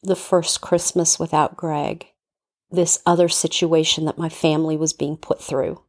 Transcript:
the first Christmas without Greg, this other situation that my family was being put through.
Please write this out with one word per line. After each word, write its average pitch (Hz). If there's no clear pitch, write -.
the 185
first -
Christmas -
without 156
Greg, 151
this 175
other 175
situation 160
that -
my 160
family 156
was 156
being 147
put -
through. -